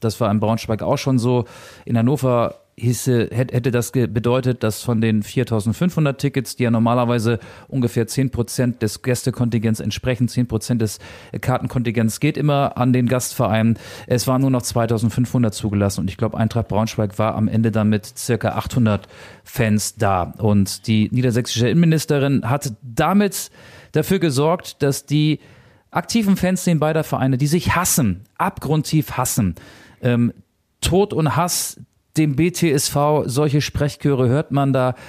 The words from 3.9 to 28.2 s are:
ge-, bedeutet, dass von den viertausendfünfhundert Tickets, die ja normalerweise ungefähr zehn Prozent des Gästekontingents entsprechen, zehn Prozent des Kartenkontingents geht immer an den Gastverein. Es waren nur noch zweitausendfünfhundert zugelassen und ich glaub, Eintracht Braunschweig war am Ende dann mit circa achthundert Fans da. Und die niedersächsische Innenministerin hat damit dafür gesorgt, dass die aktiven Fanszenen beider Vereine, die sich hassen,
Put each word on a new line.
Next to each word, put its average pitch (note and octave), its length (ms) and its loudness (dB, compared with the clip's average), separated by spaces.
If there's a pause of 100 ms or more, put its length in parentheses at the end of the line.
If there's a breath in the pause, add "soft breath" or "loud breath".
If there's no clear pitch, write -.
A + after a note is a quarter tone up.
ge-, B2+ 160 0
bedeutet, A#2+ 560 0
dass A2 180 -2
von A2+ 200 0
den A2 220 2
viertausendfünfhundert B2+ 960 0
Tickets, C3+ 360 -4
die - 80 -2
ja A#2 80 2
normalerweise A#2 680 2 (280 loud breath)
ungefähr A#2+ 400 -2
zehn C3 220 -2
Prozent A#2+ 520 -2
des G#2+ 200 -4
Gästekontingents A#2 760 0
entsprechen, A#2+ 480 -2
zehn B2 200 -2
Prozent A2+ 340 -2
des A2 180 -2 (400 loud breath)
Kartenkontingents A#2 800 -2
geht C#3+ 180 0
immer C#3 400 0
an B2 160 2
den B2 140 2
Gastverein. A2+ 680 0 (300 loud breath)
Es B2 200 0
waren C3 140 2
nur C3+ 100 2
noch B2 120 0
zweitausendfünfhundert A#2 920 0
zugelassen G2+ 480 0
und G2+ 80 -2
ich F2+ 80 -10
glaub, A2 180 -2
Eintracht A2 320 0
Braunschweig G#2+ 520 -2
war G#2+ 160 0
am G#2+ 120 2
Ende A2+ 240 2
dann G#2+ 180 2
mit G#2+ 160 0 (120)
circa A#2+ 320 -2
achthundert A2 580 0 (360 loud breath)
Fans G#2+ 520 -2
da. F#2+ 420 0
Und G2+ 500 0
die A2 240 2
niedersächsische B2 560 0
Innenministerin C#3+ 840 2
hat C3+ 320 -4
damit F#3 680 0 (400 loud breath)
dafür F3+ 280 0
gesorgt, D#3 640 0
dass C#3+ 240 0
die D3+ 340 2 (520 soft breath)
aktiven G3 460 2
Fanszenen F3+ 420 0
beider D#3 240 0
Vereine, C3 340 0
die C#3+ 100 0
sich D#3+ 280 0
hassen, A#2+ 460 0 (160)